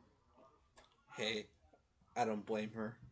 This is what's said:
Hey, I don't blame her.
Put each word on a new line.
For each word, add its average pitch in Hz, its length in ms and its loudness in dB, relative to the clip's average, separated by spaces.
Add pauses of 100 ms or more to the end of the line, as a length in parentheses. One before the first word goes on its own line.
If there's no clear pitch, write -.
(1160)
Hey, 107 300 0 (680)
I 120 80 6
don't 104 220 2
blame 107 240 0
her. 110 260 -4 (140)